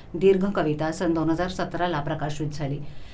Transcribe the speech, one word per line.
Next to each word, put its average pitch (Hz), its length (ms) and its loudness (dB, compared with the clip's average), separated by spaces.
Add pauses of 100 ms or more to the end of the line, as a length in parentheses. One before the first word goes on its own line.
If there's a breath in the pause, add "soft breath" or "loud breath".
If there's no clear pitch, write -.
(140 loud breath)
दीर्घ 190 360 6
कविता 156 420 0
सन 165 220 2
दोन 160 160 2
हजार 175 180 2
सतराला 170 520 -2
प्रकाशित 151 480 -2
झाली. 147 300 -4 (360 loud breath)